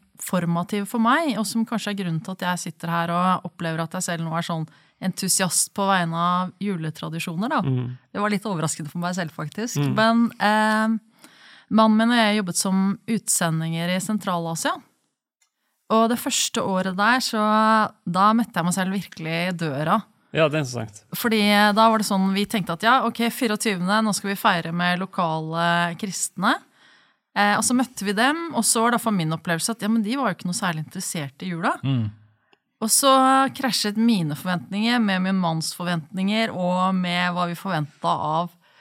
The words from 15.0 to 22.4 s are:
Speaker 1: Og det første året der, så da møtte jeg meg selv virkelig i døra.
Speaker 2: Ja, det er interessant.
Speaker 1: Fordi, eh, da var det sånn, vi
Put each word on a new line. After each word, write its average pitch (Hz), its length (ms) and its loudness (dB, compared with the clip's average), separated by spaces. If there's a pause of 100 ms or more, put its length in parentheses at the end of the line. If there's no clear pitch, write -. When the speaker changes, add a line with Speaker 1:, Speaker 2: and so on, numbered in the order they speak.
Speaker 1:
Og 226 180 4
det 240 100 -2
første - 440 -2
året 185 340 -2
der, 226 240 2
så 214 720 2 (180)
da 190 220 4
møtte 233 220 0
jeg 170 100 0
meg 175 100 0
selv 190 200 -2
virkelig 170 540 -4
i 185 40 -2
døra. 165 500 0 (320)
Speaker 2:
Ja, 156 160 4
det 151 80 0
er 147 60 0
interessant. 117 400 -8 (100)
Speaker 1:
Fordi, 226 320 0
eh, 208 260 6
da 220 180 6
var 220 120 4
det 202 60 -4
sånn, 190 260 2
vi 202 160 0